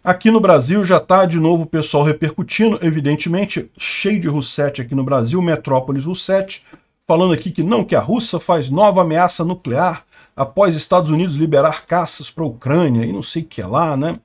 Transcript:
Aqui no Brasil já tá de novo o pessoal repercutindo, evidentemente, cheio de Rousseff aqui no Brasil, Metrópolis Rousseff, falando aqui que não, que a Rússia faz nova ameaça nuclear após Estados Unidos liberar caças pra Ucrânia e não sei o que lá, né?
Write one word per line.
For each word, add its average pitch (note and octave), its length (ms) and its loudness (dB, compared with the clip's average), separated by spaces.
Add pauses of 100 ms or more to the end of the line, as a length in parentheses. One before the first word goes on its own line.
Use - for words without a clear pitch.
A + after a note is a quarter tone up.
Aqui F#3 300 2
no A3+ 80 4
Brasil F3+ 460 4
já F3 120 4
tá F#3 280 4
de E3 140 -2
novo E3 240 2
o D3+ 40 -8
pessoal D3 360 0
repercutindo, D#3 760 0
evidentemente, D#3+ 960 -2
cheio - 420 -4
de E3 100 -4
Rousseff C3+ 520 -4
aqui A#2+ 140 -8
no C3+ 80 0
Brasil, C3+ 380 0
Metrópolis C#3 640 -2
Rousseff, F#3+ 560 -4 (440)
falando F3 280 2
aqui D3+ 180 -4
que D#3+ 120 -4
não, G#3+ 200 0
que E3+ 120 -2
a A#2+ 40 4
Rússia E3 400 -2
faz D3+ 300 -2
nova F#3+ 320 4
ameaça E3+ 420 0
nuclear E3 640 -4 (320)
após E3 360 2
Estados D#3 380 2
Unidos D#3+ 240 0
liberar D3+ 500 2
caças E3 460 -4
pra D#3+ 140 -6
Ucrânia B2 600 0
e - 60 -4
não G2 100 -6
sei - 200 -8
o D#3+ 40 -10
que - 160 -12
lá, C#3 360 -2
né? D#3 160 -4 (100)